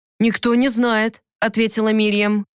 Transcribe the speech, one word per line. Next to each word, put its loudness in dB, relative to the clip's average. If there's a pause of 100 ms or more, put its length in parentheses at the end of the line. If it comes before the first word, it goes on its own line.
(180)
«Никто 0
не 2
знает», 0 (180)
ответила 0
Мирьям. 0